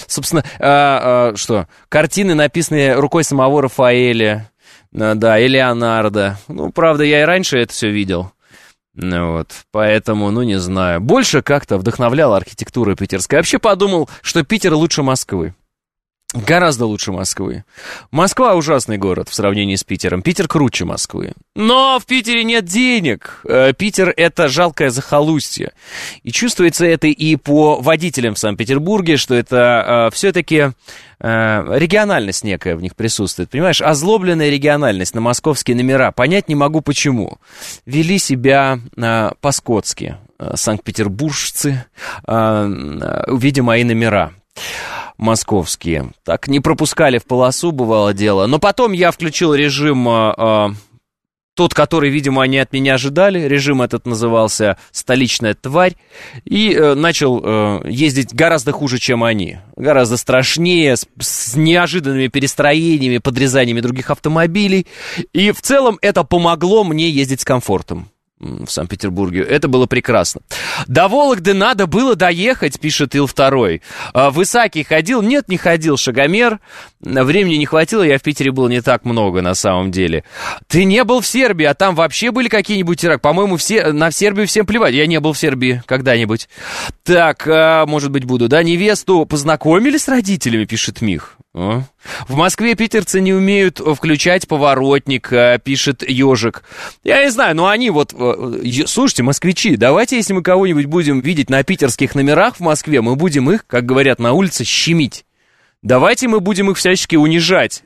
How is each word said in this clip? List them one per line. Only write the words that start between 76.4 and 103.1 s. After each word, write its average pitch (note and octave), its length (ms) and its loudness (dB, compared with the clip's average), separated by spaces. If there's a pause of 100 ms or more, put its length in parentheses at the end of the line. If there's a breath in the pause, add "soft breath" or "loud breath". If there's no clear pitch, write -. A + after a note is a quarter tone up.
Времени E3+ 540 0
не D3 120 0
хватило, E3 360 2
я C#3+ 160 4
в - 40 -6
Питере C#3 300 -2
был C3 160 0
не B2 120 0
так A#2+ 240 0
много, G#2 380 0
на F2+ 120 0
самом F#2 360 0
деле. F2 340 -2 (440 loud breath)
Ты F3+ 160 4
не G3 200 4
был B3 160 2
в F#3+ 60 -6
Сербии, G#3+ 380 0
а C#3+ 100 4
там F#3+ 200 0
вообще E3 360 0
были A#3+ 180 -2
какие-нибудь F#3+ 520 0
теракты? D#3 220 0
По-моему, F3+ 340 2
все, D#3+ 360 0
на D#3 180 2
Сербию G3+ 360 0
всем G#3 200 0
плевать. G#3 280 0
Я D3 120 2
не D#3+ 140 2
был D#3 120 0
в C#3 60 -6
Сербии B2+ 480 0
когда-нибудь. A#2 600 0 (560 loud breath)
Так, E3+ 420 2
а, D#3+ 400 4
может D3 240 -2
быть, C#3 140 -2
буду, B2 240 2
да? D3+ 140 4
Невесту F3 640 2
познакомили D#3+ 720 2
с - 120 -2
родителями, F#3 560 0
пишет - 360 -6
Мих. F#2+ 360 -4 (180)
А? G#2+ 280 -4 (460 loud breath)
В C3 80 -4
Москве G#3+ 380 0
питерцы G#3+ 460 -2
не F#3+ 120 2
умеют F#3+ 480 0
включать D#3+ 680 0
поворотник, C#3 840 0
а, A#2+ 260 4
пишет C3+ 500 -4
Ежик. B2+ 560 0 (400 loud breath)
Я C#4 200 4
не C#4+ 60 2
знаю, A3 240 0
но E3+ 140 2
они A3+ 220 0
вот, D3 220 0
э, B2 520 -4
э, B2 220 -2
слушайте, - 360 0
москвичи, C#3 540 0
давайте, D3+ 400 2
если G#3+ 160 -2
мы F#3 100 -2
кого-нибудь F3+ 440 2
будем D3 340 0
видеть C#3+ 280 -2
на C3+ 140 2
питерских C3+ 540 -2
номерах D3+ 400 2
в - 40 -16
Москве, D#3 400 0
мы A#2 140 0